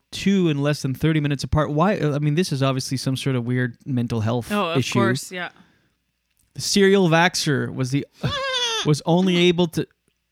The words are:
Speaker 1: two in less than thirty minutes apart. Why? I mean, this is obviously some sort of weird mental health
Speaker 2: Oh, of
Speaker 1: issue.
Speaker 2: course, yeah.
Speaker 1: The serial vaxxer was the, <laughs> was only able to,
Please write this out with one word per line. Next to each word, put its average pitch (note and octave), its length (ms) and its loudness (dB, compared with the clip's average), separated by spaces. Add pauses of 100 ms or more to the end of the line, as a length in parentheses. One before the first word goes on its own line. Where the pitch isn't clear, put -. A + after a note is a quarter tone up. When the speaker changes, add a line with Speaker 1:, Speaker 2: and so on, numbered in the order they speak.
(120)
Speaker 1:
two F#3+ 380 2
in C#3+ 100 0
less D3 220 -2
than C3+ 100 -2
thirty D#3 280 0
minutes C#3+ 220 -2
apart. C#3+ 280 0
Why? E3 240 2
I D3 240 -2
mean, D3 160 0
this F3+ 180 0
is C3 100 -2
obviously C3 360 -2
some C3 180 -2
sort C3 200 -2
of A#2+ 100 -4
weird B2+ 400 -2
mental A#2+ 340 -2
health A#2 320 -2
Speaker 2:
Oh, G3 200 -2
of D#3 60 0
Speaker 1:
issue. B2 200 -2
Speaker 2:
course, A#2 340 0
yeah. F3+ 160 -8 (1040)
Speaker 1:
The - 60 -14
serial G3 480 4
vaxxer D#3+ 680 2
was B2+ 160 -4
the, C#3 160 -2 (160)
<laughs> B4 600 -4
was D3 220 2
only F3+ 300 2 (120)
able F3 200 2
to, - 180 -6 (460)